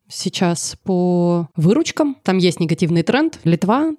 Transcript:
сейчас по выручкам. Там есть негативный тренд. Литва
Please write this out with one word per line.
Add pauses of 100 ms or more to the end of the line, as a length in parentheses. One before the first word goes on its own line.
сейчас
по
выручкам.
Там
есть
негативный
тренд.
Литва